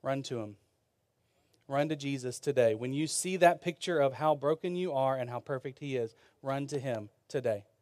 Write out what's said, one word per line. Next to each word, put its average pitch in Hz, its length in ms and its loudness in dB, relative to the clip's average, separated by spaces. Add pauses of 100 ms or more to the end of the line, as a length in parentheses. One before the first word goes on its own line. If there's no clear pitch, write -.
Run 135 200 -4
to 127 180 -6
him. 104 160 -10 (1120)
Run 143 220 2
to 156 60 -2
Jesus 139 420 -4
today. 123 360 4
When 123 200 -4
you 151 120 0
see 185 300 -2
that 170 240 8
picture 175 380 -2
of 139 160 4
how 151 200 2
broken 156 420 -2
you 180 180 -4
are 135 200 2
and 123 140 -4
how 120 120 -6
perfect 135 400 -8
he 139 160 -4
is, 117 180 -2 (280)
run 139 260 -2
to 143 100 -4
him 117 320 -6 (180)
today. 113 360 -2 (180)